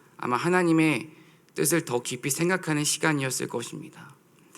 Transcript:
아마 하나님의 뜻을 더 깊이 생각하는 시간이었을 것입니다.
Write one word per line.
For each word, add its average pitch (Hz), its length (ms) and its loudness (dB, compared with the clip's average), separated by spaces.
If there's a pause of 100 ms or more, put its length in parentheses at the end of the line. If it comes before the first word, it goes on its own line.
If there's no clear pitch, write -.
(160)
아마 123 200 -2
하나님의 160 760 2 (440)
뜻을 156 300 2
더 120 180 -2
깊이 131 280 -6
생각하는 165 520 0
시간이었을 143 640 0
것입니다. - 680 -10 (440)